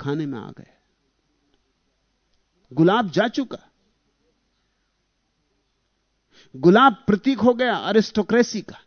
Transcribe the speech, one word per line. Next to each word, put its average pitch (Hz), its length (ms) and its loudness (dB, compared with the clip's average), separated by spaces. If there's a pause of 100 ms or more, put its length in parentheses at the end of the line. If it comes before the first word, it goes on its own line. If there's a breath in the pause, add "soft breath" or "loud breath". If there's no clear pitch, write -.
खाने 147 240 -6
में 131 140 -10
आ 101 120 -16
गया। - 300 -20 (1900)
गुलाब 180 380 2
जा 208 160 -2
चुका। - 320 -8 (3000 soft breath)
गुलाब 196 520 4
प्रतीक 214 300 0
हो 240 160 2
गया 240 220 -2
अरिस्टोक्रेसी 208 840 -2
का, - 260 -20